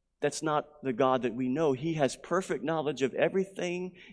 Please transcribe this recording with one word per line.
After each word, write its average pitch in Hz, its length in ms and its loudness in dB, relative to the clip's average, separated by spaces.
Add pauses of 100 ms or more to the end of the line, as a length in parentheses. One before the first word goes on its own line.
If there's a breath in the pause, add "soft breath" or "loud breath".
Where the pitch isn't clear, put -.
(220)
that's 147 200 -2
not 151 240 0 (160)
the 131 120 -2
God 131 260 4
that 117 140 -2
we 127 160 -2
know. 147 240 2
He 156 200 -2
has 143 220 0
perfect 170 480 -2
knowledge 147 380 -2
of 131 100 2
everything 180 800 -2 (200 loud breath)